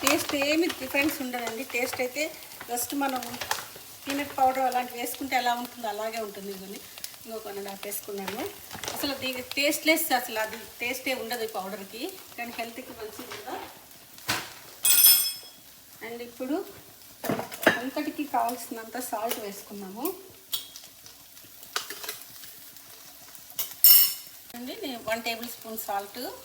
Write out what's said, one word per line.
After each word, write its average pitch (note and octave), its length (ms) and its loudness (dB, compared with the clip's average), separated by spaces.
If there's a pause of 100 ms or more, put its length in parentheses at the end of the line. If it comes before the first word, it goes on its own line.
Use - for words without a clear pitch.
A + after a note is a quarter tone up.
టేస్ట్ D4+ 300 6 (160)
ఏమి D#4+ 180 6 (140)
డిఫరెన్స్ C#4+ 440 2
ఉండదండి. A#3+ 400 -4 (100)
టేస్ట్ B3+ 300 0
అయితే C#4 180 0 (480)
just A#3+ 220 0 (100)
మనం C4 180 0 (840)
పీనట్ C#4 340 0
పౌడర్ C4 300 6
అలాంటి B3 320 0
వేసుకుంటే B3+ 420 0
ఎలా A#3+ 180 4
ఉంటుందో A#3+ 340 -6
అలాగే A3+ 320 -2
ఉంటుంది. G3 280 -8
ఇదిగోండి, F#3+ 260 -10 (440)
ఇంకొక A3 240 -8
వన్ G3+ 120 -6
అండ్ G3 100 -6
హాఫ్ G3 180 -10
వేసుకున్నాను. G3+ 520 -4 (540)
అసలు C#4+ 180 0 (100)
దీనికి B3+ 340 -4
టేస్ట్‌లెస్, D#4 480 6 (140)
అసలు A3+ 260 -2
అది A#3 120 -8 (240)
టేస్టే B3+ 320 0 (100)
ఉండదు A3+ 260 -2
ఈ - 80 -8
పౌడర్కి, G3 460 -6 (320)
కానీ A#3+ 240 -6
హెల్త్కి A#3 400 -6
మంచిది A3 380 -8
కదా. C4+ 180 -6 (2500)
And A#3 120 -6 (100)
ఇప్పుడు C4 280 -2 (1200)
అంతటికి D4+ 440 -2 (100)
కావాల్సినంత A#3 640 0 (120)
సాల్ట్ A#3 360 0
వేసుకున్నాము. G3+ 600 -8 (4000)
అండి, B3 180 -6 (100)
నేను B3+ 160 -4 (100)
వన్ A3+ 180 2
టేబుల్ A#3 280 -2
స్పూన్ A3 300 -8
సాల్ట్ G3+ 340 -2 (260)